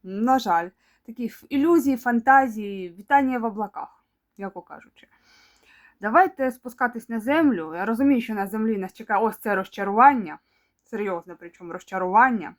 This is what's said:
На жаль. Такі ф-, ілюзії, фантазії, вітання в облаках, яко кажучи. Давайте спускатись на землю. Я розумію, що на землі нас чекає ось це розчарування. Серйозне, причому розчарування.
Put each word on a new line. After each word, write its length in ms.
На 360
жаль. 300
Такі 200
ф-, 220
ілюзії, 480
фантазії, 920
вітання 480
в 60
облаках, 600
яко 260
кажучи. 460
Давайте 500
спускатись 580
на 120
землю. 540
Я 100
розумію, 360
що 140
на 120
землі 320
нас 140
чекає 280
ось 160
це 180
розчарування. 840
Серйозне, 540
причому 340
розчарування. 880